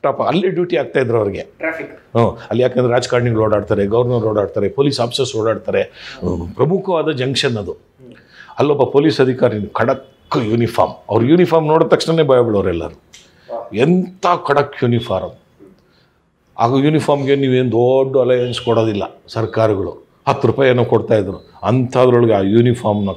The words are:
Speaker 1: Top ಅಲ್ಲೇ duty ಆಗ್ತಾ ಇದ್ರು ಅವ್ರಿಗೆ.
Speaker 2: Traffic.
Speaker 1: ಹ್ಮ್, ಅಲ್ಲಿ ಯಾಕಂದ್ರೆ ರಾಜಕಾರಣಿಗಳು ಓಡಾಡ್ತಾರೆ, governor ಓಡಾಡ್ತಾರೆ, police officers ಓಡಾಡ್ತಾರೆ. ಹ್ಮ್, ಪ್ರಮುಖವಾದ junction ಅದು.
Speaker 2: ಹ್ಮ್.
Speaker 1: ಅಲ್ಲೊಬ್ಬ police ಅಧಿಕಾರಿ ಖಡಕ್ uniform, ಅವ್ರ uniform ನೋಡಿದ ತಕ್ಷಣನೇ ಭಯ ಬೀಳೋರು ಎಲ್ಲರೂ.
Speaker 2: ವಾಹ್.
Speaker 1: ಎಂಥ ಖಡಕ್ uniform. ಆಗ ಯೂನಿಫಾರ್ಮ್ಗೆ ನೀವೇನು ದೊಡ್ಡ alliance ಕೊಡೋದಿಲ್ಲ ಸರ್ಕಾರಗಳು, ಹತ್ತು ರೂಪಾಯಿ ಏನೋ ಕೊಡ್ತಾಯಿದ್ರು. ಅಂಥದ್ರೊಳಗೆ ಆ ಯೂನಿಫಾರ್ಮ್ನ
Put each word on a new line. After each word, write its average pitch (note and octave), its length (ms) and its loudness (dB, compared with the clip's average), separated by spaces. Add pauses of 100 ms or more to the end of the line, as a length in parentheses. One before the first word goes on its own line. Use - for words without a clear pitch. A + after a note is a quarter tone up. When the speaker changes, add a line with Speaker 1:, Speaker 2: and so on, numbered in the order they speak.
Speaker 1:
Top C3+ 180 -2
ಅಲ್ಲೇ D#3+ 280 0
duty E3+ 280 -2
ಆಗ್ತಾ C#3 220 -2
ಇದ್ರು A#2 180 0
ಅವ್ರಿಗೆ. G2+ 220 -2
Speaker 2:
Traffic. - 760 -8
Speaker 1:
ಹ್ಮ್, A2 200 2 (120)
ಅಲ್ಲಿ A#2 140 0
ಯಾಕಂದ್ರೆ B2 300 0
ರಾಜಕಾರಣಿಗಳು A#2+ 500 0
ಓಡಾಡ್ತಾರೆ, G#2 420 0
governor A#2+ 400 0
ಓಡಾಡ್ತಾರೆ, G#2 440 -2
police C#3 300 -2
officers A#2 360 -4
ಓಡಾಡ್ತಾರೆ. G#2 460 -2
ಹ್ಮ್, - 760 -8
ಪ್ರಮುಖವಾದ D#3+ 560 -2
junction B2+ 460 -4
ಅದು. F2+ 140 -8
Speaker 2:
ಹ್ಮ್. - 420 -20 (460)
Speaker 1:
ಅಲ್ಲೊಬ್ಬ C#3 240 2
police C#3+ 380 2
ಅಧಿಕಾರಿ A#2+ 520 0
ಖಡಕ್ B2+ 340 -2 (360)
uniform, A2+ 500 0 (160)
ಅವ್ರ A2 140 2
uniform D#3+ 440 2
ನೋಡಿದ D#3+ 200 2
ತಕ್ಷಣನೇ E3 360 2
ಭಯ C3 180 4
ಬೀಳೋರು G2+ 280 0
ಎಲ್ಲರೂ. E2 200 -6
Speaker 2:
ವಾಹ್. - 840 -16
Speaker 1:
ಎಂಥ F3 500 0 (220)
ಖಡಕ್ C#3+ 260 0 (100)
uniform. A2+ 480 -2 (1300)
ಆಗ C3 240 2
ಯೂನಿಫಾರ್ಮ್ಗೆ C#3+ 520 2
ನೀವೇನು B2+ 340 0
ದೊಡ್ಡ C3 480 2
alliance B2 440 0
ಕೊಡೋದಿಲ್ಲ A2 680 -2
ಸರ್ಕಾರಗಳು, A2 800 -2 (200)
ಹತ್ತು C3 200 0
ರೂಪಾಯಿ C3+ 220 2
ಏನೋ B2 160 2
ಕೊಡ್ತಾಯಿದ್ರು. G#2+ 800 -2
ಅಂಥದ್ರೊಳಗೆ A#2+ 680 4
ಆ G2+ 60 2
ಯೂನಿಫಾರ್ಮ್ನ G#2 760 2